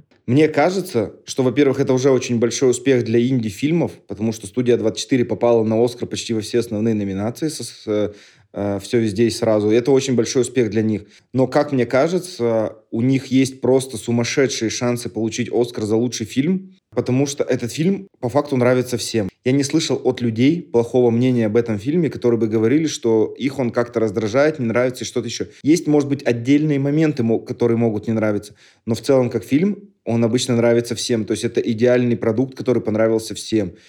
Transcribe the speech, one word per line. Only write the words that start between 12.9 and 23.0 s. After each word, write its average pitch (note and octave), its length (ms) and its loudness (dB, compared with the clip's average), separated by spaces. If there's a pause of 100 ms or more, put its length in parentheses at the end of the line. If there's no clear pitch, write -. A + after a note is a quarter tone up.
у A2+ 100 -2
них C3 260 0
есть C3 340 2
просто C3 360 2
сумасшедшие A#2+ 720 0
шансы A#2+ 400 -4
получить A2 420 -4
Оскар A2+ 340 -2
за G#2 100 0
лучший A#2 320 -2
фильм, F3 460 -2 (200)
потому B2+ 320 0
что - 180 -4
этот B2 280 -4
фильм F#3+ 360 -2 (120)
по B2 100 -4
факту C#3+ 280 0
нравится B2+ 400 2
всем. G#2+ 320 -4 (140)
Я B2+ 80 0
не C#3 120 2
слышал C#3 400 0
от B2 180 -2
людей B2 400 2
плохого A#2+ 480 2
мнения A#2+ 380 2
об G#2+ 100 0
этом A2+ 220 0
фильме, D3 300 0
которые A#2 300 0
бы A2+ 80 2
говорили, A2+ 400 2
что A2+ 500 0